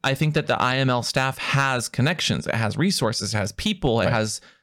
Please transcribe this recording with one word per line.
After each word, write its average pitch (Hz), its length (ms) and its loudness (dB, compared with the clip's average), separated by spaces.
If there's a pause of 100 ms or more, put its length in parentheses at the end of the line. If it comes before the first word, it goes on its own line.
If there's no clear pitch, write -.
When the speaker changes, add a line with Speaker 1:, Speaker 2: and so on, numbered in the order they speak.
Speaker 1:
I 135 100 0
think 156 220 0
that 156 100 0
the - 160 0
I 127 160 2
M 131 140 2
L 120 100 2
staff 131 380 -2
has 135 500 0
connections. - 560 0
It - 100 -2
has 110 220 -2
resources, 110 560 0
it 113 40 -2
has 101 160 -2
people, 135 480 0
it 92 40 4
Speaker 2:
Right. - 80 2
Speaker 1:
has 110 260 0 (240)